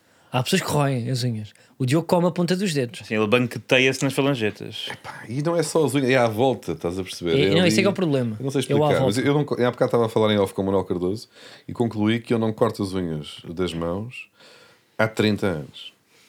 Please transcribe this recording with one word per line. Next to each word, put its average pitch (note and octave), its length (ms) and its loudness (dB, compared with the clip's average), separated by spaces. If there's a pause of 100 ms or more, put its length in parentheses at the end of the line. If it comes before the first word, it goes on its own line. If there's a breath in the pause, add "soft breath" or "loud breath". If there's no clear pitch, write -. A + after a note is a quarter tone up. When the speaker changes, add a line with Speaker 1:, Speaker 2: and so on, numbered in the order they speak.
(320 soft breath)
Speaker 1:
Há B2+ 100 0
pessoas F3+ 200 0
que - 80 -6
roem C3+ 420 0
as B2 100 -2
unhas. A2+ 280 -4 (280 soft breath)
O C3+ 80 -2
Diogo D#3+ 220 0
come F3 200 4
a F3 40 0
ponta F3 240 0
dos F#3 180 -2
dedos. B2+ 320 -4
Speaker 2:
Sim, A2+ 100 -4
ele G#2+ 120 2
banqueteia-se B2+ 760 2
nas C3+ 100 0
falangetas. A2 760 -2
Speaker 3:
Epá, - 380 -14
e B2 160 -6
não E3+ 120 0
é E3+ 80 2
só D#3+ 220 2
as A#2+ 100 0
unhas, C3+ 140 2
é C3 80 4
à A#2+ 100 4
volta, A2+ 440 0
estás E2+ 260 -6
a F#2+ 60 -4
perceber? F2 340 -2
Speaker 1:
É, - 100 4
Speaker 3:
É - 20 2
Speaker 1:
não, G2 80 4
isso - 20 4
é F#3 80 4
Speaker 3:
ali, - 140 4
Speaker 1:
que F#3+ 60 4
é - 20 2
o F#3+ 40 2
problema. C3+ 460 0
Speaker 3:
eu C3 60 -8
não C3+ 60 -4
sei C3+ 180 0
Speaker 1:
É C#3 60 0
o D3 80 4
à D3+ 40 4
Speaker 3:
explicar, - 180 2
mas G2+ 120 2
Speaker 1:
volta. C3 120 0
Speaker 3:
eu C#3+ 60 4
não D3 80 2
co-, C#3+ 120 -4
há A#2+ 160 2
bocado B2+ 140 0
estava A#2 200 2
a A2 40 0
falar G#2+ 240 2
em G#2 60 4
off F#2+ 140 0
com - 80 -4
o F#2+ 40 0
Manuel F#2+ 200 0
Cardoso F#2 420 -4 (400 loud breath)
e - 60 -8
concluí A2+ 480 0
que - 120 -2
eu A2+ 60 2
não A2+ 140 0
corto A2 280 0
as F#2+ 120 -4
unhas E2 540 -6
das E2+ 260 -4
mãos F2 560 -6 (680 soft breath)
há A2 100 2
trinta G#2+ 400 0
anos. - 440 -8 (380 soft breath)